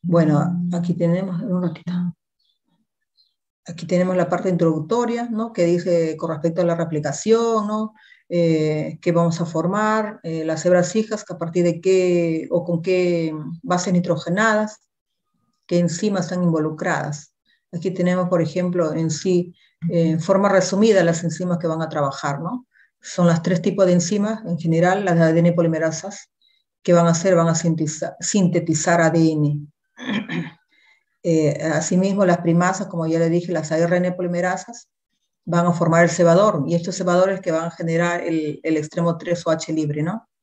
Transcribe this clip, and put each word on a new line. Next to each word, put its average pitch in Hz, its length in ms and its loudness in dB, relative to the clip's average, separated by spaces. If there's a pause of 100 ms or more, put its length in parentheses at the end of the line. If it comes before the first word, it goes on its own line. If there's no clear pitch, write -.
(120)
Bueno, 151 480 2 (140)
aquí 170 220 -2
tenemos, 175 480 -2
un 180 180 -2
ratito. 175 320 -6 (1700)
Aquí 170 180 -14
tenemos 180 320 0
la 175 100 0
parte 175 220 -2
introductoria, 220 800 -2
¿no? 226 240 -6
Que 175 120 2
dice 170 520 0
con 160 140 -6
respecto 165 320 -2
a - 20 2
la 170 80 2
replicación, 202 960 0
¿no? 214 260 -4 (340)
Eh, 156 760 0
qué 175 80 0
vamos 170 280 2
a 170 60 -2
formar, 208 760 -2
eh, 160 220 -6
las 156 200 -4
hebras 180 300 4
hijas, 214 280 -2
que 175 120 -12
a - 20 -16
partir 175 260 -2
de 170 160 0
qué 175 680 2
o 170 140 0
con 170 180 -2
qué 175 500 0 (300)
bases 180 320 -2
nitrogenadas, 196 880 0 (880)
qué 175 100 0
enzimas 175 480 0
están 180 160 -4
involucradas. 156 920 -2 (360)
Aquí 175 200 -6
tenemos, 180 380 0
por 175 120 2
ejemplo, 175 540 -2
en 160 160 -2
sí, 175 420 0 (380)
eh, 165 180 2
en 165 100 0
forma 196 300 2
resumida, 190 540 4
las 165 200 0
enzimas 175 360 -4
que 170 80 -4
van 160 160 -2
a 151 60 -6
trabajar, 147 520 -4
¿no? 226 240 -8 (340)
Son - 280 0
las 165 160 2
tres 180 180 0
tipos 196 240 2
de 180 80 4
enzimas, 208 540 0
en 170 100 -4
general, 180 480 2
las 170 120 2
de 165 40 4
A 160 120 4
D 165 40 4
N 170 160 4
polimerasas, 165 800 -2 (500)
que 180 120 2
van 170 120 6
a 170 60 4
hacer, 175 240 2
van 165 140 4
a 160 40 2
sintetiza-, 160 680 -2
sintetizar 170 840 0
A 160 100 4
D 160 220 4
N. 147 340 -2 (320)
<clears throat> 202 580 -8 (640)
Eh, 156 400 2 (120)
asimismo, 190 520 0
las 175 120 4
primasas, 180 500 0
como 165 180 -6
ya 160 140 0
le 165 100 2
dije, 175 220 0
las 160 220 -4
A 156 40 0
R 170 200 2
N 180 160 0
polimerasas, 180 760 -6 (560)
van 175 220 2
a 175 80 2
formar 170 320 4
el 170 40 2
cebador, 175 560 4
y 170 100 -2
estos 175 200 -4
cebadores 185 460 2
que 180 100 -4
van 165 140 -2
a 170 60 -6
generar 170 500 -2
el, 156 420 -4
el 160 140 0
extremo 165 400 -2
tres 170 280 -6
O 165 60 0
H 160 220 -4
libre, 151 280 -2
¿no? 190 280 -6 (140)